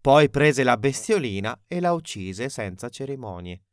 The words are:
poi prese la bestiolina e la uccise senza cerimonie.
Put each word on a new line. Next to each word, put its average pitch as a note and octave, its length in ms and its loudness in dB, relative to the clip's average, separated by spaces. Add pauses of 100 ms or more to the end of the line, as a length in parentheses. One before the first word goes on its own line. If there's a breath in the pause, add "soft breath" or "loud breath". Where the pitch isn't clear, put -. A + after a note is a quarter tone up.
poi C#3+ 300 6
prese C3+ 320 4
la B2 140 4
bestiolina B2 800 -2 (100)
e F3 120 -6
la F3 140 0
uccise A2 560 -8
senza G#2+ 400 -10
cerimonie. G2 840 -10